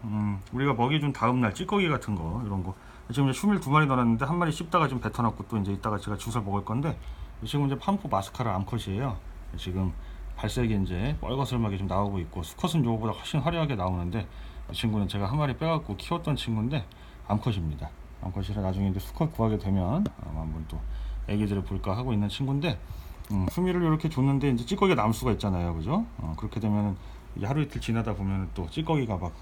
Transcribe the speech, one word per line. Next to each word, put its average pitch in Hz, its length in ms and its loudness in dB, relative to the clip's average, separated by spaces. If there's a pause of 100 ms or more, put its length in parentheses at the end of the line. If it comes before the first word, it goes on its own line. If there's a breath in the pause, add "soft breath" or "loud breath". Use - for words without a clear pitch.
음, 104 340 0 (140)
우리가 131 220 2
먹이 135 260 4
준 143 100 2
다음 123 300 2
날 107 120 2
찌꺼기 190 360 2
같은 113 260 0
거, 85 300 -2
이런 98 180 -2
거. 90 120 -4 (360 loud breath)
지금 139 180 4
이제 131 80 0
슈밀 202 220 4
두 135 120 -2
마리 151 160 8
넣어놨는데 123 360 4
한 151 140 0
마리 170 160 2
씹다가 165 340 2
지금 127 140 -2
뱉어놨고 110 480 0
또 113 80 0
이제 101 160 0
이따가 104 240 -2
제가 101 180 -4
주워 113 260 -2
먹을 101 220 -2
건데 143 340 -2 (460 loud breath)
지금 143 220 0
이제 135 120 0
판포 196 300 0
마스카라 101 480 0
암컷이에요. 101 640 -2 (400)
지금 92 340 0 (460 loud breath)
발색이 110 460 0
이제 95 360 0
뻘거슬하게 117 580 0
좀 95 100 -2
나오고 98 320 0
있고 87 220 -4
수컷은 160 440 2
요거보다 113 260 2
훨씬 - 300 -2
화려하게 156 340 2
나오는데 90 520 0 (440 loud breath)
이 - 20 -8
친구는 104 360 2
제가 101 200 -2
한 131 80 0
마리 143 200 2
빼갖고 160 400 0
키웠던 170 400 0
친구인데 117 500 0 (400 loud breath)
암컷입니다. 92 640 0 (320)
암컷이라 98 400 -4
나중에 95 280 2
이제 95 100 0
수컷 160 340 -2
구하게 110 260 2
되면 98 440 2 (220)
아마 78 160 -6
한번 80 260 -4
또 - 140 -6 (460 loud breath)
애기들을 101 360 2
볼까 95 320 -2
하고 123 160 -2
있는 104 160 2
친구인데, 139 520 -2 (520 loud breath)
음, 95 200 2
수미를 180 300 2
이렇게 156 280 4
줬는데 139 400 4
이제 117 160 2
찌꺼기가 190 300 4
남을 110 180 6
수가 120 200 2
있잖아요, 87 420 2
그죠? 87 300 0 (120)
어, 80 200 -4
그렇게 - 220 -6
되면은 104 360 2 (400 loud breath)
이게 101 100 -4
하루 139 160 2
이틀 143 200 -4
지나다 113 340 0
보면은 95 380 0
또 87 160 -2
찌꺼기가 160 480 0
막 87 240 -4